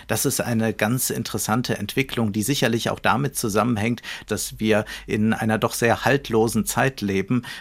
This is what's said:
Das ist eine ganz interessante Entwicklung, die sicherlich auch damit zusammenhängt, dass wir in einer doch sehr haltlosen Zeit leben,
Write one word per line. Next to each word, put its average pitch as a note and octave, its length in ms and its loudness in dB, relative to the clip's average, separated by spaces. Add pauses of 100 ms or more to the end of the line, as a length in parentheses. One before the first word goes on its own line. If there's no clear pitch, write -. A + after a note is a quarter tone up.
Das - 180 0
ist C3 140 0
eine A2 320 0
ganz A2 380 0
interessante A#2 680 -2
Entwicklung, A2+ 540 -2
die G#2 120 0
sicherlich A#2 460 0
auch - 100 -2
damit C3 360 0
zusammenhängt, A2 640 0 (260)
dass G#2+ 340 -6
wir G#2+ 240 4 (220)
in G#2+ 260 2
einer A2 240 0
doch A#2 160 0
sehr A#2 320 2
haltlosen A2+ 600 2
Zeit - 360 0
leben, G2+ 400 0 (200)